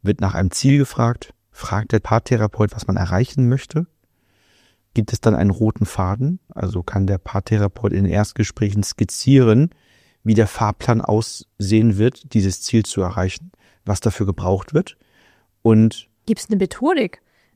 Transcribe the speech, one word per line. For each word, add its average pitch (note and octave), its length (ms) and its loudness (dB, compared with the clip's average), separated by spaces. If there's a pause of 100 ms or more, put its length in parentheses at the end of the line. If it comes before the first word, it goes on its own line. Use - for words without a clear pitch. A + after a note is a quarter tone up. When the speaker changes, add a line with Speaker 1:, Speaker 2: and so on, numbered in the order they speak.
Speaker 1:
wird G2+ 180 0
nach F#2+ 140 0
einem F2+ 180 0
Ziel C#3 280 2
gefragt, A#2 540 -2 (180)
fragt - 400 -6
der A2 80 2
Paartherapeut, G#2+ 760 0
was - 120 -8
man F#2 100 0
erreichen F#2 500 0
möchte. C3+ 380 -2 (1080)
Gibt G#2+ 200 0
es A2 80 -6
dann A2 140 2
einen G2 160 2
roten G#2+ 340 0
Faden? A#2 540 -4 (100)
Also F#2 340 -6
kann G2 240 -2
der F#2+ 120 -2
Paartherapeut G2+ 720 -2
in G2 100 2
den F#2 100 0
Erstgesprächen G#2 680 -2
skizzieren, C3 840 4 (540)
wie A2 100 2
der G#2+ 140 4
Fahrplan A2+ 540 -2
aussehen G#2+ 960 0
wird, A#2+ 360 -2
dieses F#2+ 280 0
Ziel A2+ 220 0
zu - 180 -4
erreichen, F#2 500 -4 (340)
was G2+ 160 -2
dafür G#2 240 -2
gebraucht F#2+ 480 -4
wird. D#3+ 240 -4 (640)
Und A2 480 2 (160)
Speaker 2:
Gibt's - 240 -4
eine G#3+ 80 0
Methodik? A#3 640 -2 (340)